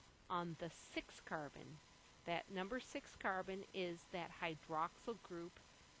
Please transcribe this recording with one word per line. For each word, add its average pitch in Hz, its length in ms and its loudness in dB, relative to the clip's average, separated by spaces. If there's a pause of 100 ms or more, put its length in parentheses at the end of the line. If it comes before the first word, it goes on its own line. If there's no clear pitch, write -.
(300)
on 175 300 4
the 170 100 0 (240)
six - 340 -2
carbon. 151 480 -2 (500)
That 170 260 4
number 196 280 4
six - 300 -4 (120)
carbon 190 420 4 (100)
is 175 240 2 (140)
that 175 180 0 (120)
hydroxyl 165 800 2
group 170 380 -4 (400)